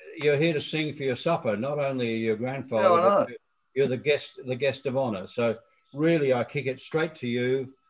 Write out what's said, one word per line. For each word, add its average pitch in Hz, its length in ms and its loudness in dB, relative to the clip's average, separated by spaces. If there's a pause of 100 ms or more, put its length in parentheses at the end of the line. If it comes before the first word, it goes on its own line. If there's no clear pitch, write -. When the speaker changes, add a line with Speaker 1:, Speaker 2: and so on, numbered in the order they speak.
(160)
Speaker 1:
you're 147 200 2
here 165 160 2
to 147 80 0
sing 156 320 -4
for 143 100 -8
your 131 140 -2
supper. - 400 0
Not 143 240 -4
only 131 320 -2
are 113 40 -2
you 113 180 0
a - 20 -10
grandfather, 123 480 -2
Speaker 2:
Yeah, 180 80 8
I 170 80 6
Speaker 1:
but 185 80 6
Speaker 2:
know. 196 200 4
Speaker 1:
you're, 120 80 -14 (380)
you're 135 140 2
the 127 80 -2
guest, 139 380 0 (120)
the 127 80 -4
guest 131 320 -2
of 127 100 -2
honor. 107 300 -2
So 117 300 0 (360)
really, 151 400 2
I 120 120 2
kick 131 220 -6
it 127 140 -4
straight 160 360 -2
to 127 100 -8
you, 123 460 0 (180)